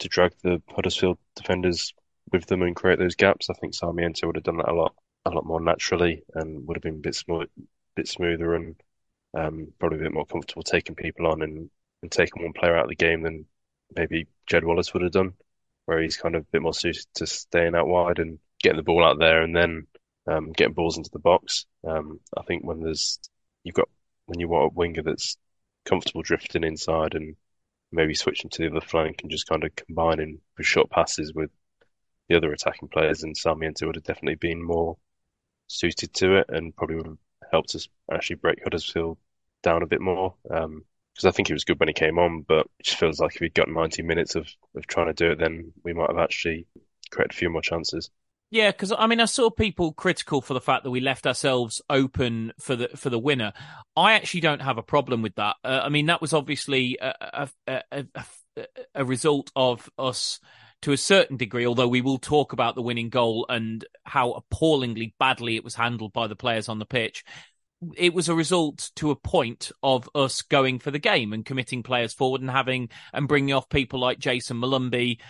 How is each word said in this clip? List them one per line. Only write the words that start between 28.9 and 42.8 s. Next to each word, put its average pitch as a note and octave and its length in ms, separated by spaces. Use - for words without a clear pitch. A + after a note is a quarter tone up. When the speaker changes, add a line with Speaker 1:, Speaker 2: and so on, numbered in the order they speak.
Speaker 1:
and D#2+ 80
just D#2 160
kind D#2+ 160
of D#2+ 140
combining D#2 640
the D2+ 80
short - 260
passes D#2 420
with D#2 180
the E2+ 80
other D#2+ 160
attacking - 360
players, D#2 340
and D#2 140
Sarmiento D#2+ 500
would D#2+ 80
have D#2+ 80
definitely D2+ 320
been E2+ 260
more E2+ 360
suited - 460
to F#2+ 240
it - 100
and D#2+ 260
probably D#2+ 220
would D#2+ 100
have D#2+ 120
helped D#2+ 240
us - 120
actually - 240
break - 280
Huddersfield E2 520
down E2+ 200
a E2+ 40
bit E2 140
more. F#2 340
Um, D#2+ 340
'cause - 120
I F2+ 40
think G2 160
he D#2+ 80
was D2 100
good E2 140
when D#2 100
he D2+ 60
came D#2+ 240
on, E2 240
but D#2 240